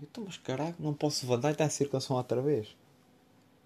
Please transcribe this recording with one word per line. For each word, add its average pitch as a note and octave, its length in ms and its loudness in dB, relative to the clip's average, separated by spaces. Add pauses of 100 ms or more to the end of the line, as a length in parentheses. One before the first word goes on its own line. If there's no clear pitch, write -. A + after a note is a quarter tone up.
Eu, D3+ 100 -12
então, A3+ 140 -10
mas F3+ 100 -10
caraca, D3 440 -4
não D3+ 140 0
posso D3 320 0
levantar B2 220 2
e D3+ 60 4
está D#3 100 2
em D3 60 4
circulação C3 480 0
outra B2 240 0
vez. C3+ 340 0 (920)